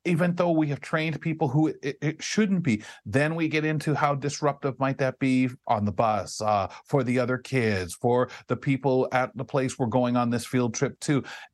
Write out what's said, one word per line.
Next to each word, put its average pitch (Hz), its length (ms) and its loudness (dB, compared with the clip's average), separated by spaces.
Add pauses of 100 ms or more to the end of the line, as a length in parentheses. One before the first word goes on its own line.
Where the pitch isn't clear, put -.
Even 175 300 2
though 175 160 2
we 156 160 2
have 139 120 -2
trained 156 400 -2
people 160 300 -2
who 151 180 4
it, 139 160 -4
it, 127 180 -4
it - 220 -4
shouldn't 196 400 0
be, 107 180 0 (240)
then 147 300 2
we 160 140 0
get 151 160 0
into 156 280 0
how 143 220 2
disruptive 139 640 -2
might 135 200 0
that 131 200 -2
be 131 300 2 (180)
on 107 160 2
the 104 80 0
bus, 107 480 0
uh, 104 300 2 (160)
for 139 180 2
the 123 160 0
other 123 180 0
kids, 107 560 0
for 123 360 0 (180)
the 160 80 -2
people 131 560 0
at 127 240 0
the 127 80 -8
place 131 340 -2
we're 127 100 -2
going 123 280 2
on 120 140 2
this 120 160 -2
field 123 280 0
trip - 280 -4
to. 143 240 0 (280)